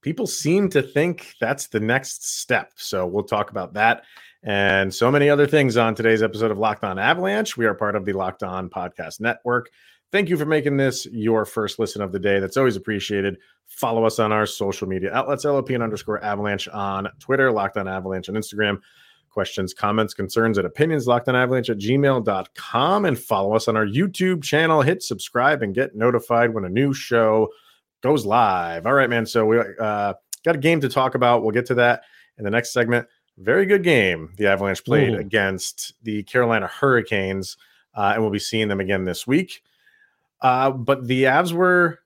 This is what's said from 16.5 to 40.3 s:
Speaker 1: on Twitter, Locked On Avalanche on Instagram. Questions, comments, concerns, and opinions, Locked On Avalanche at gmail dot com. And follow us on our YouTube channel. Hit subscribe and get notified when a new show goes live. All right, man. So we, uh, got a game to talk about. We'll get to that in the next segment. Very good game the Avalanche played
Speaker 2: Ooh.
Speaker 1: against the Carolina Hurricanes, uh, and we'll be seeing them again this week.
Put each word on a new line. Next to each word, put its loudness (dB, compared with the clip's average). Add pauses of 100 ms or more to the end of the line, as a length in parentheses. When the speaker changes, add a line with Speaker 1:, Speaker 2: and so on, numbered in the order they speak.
Speaker 1:
on -6 (100)
Twitter, 2
Locked -2
On -4
Avalanche -6
on -8
Instagram. -2 (480)
Questions, -4
comments, -2
concerns, 0
and 0
opinions, -2
Locked 2
On 2
Avalanche 0
at -2
gmail 2
dot -2
com. 0
And 0
follow -2
us 0
on 0
our 2
YouTube -2
channel. 2
Hit 0
subscribe 0
and -4
get -2
notified 2
when -4
a -8
new 2
show 2 (520)
goes 2
live. 0
All 2
right, 4
man. 0
So 2
we, 4
uh, -2 (300)
got 2
a -6
game 2
to 0
talk 0
about. 4
We'll 0
get 0
to 0
that 4 (380)
in -8
the -2
next -2
segment. 2 (300)
Very 2
good 2
game 2
the 2
Avalanche 0
played 2
Speaker 2:
Ooh. -4
Speaker 1:
against -4
the -6
Carolina 0
Hurricanes, -2 (360)
uh, 2
and 0
we'll 0
be -2
seeing -2
them -2
again -2
this -6
week. -2 (800)